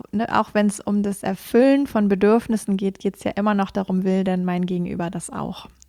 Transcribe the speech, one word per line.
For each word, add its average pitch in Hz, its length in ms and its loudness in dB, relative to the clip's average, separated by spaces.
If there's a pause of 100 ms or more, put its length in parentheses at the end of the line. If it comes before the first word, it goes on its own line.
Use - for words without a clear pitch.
(140)
ne, 214 260 -2
auch 214 140 -2
wenn's 208 260 0
um 208 240 -2
das 202 200 -4
Erfüllen 269 640 4
von 208 200 0
Bedürfnissen 202 720 2
geht, 196 220 -4
geht's - 260 -4
ja 202 60 -2
immer 208 220 0
noch 196 180 -2
darum, 190 340 -2
will 190 180 2
denn 185 220 0
mein 180 200 -2
Gegenüber 175 440 -4
das 180 200 -8
auch, - 380 -10 (220)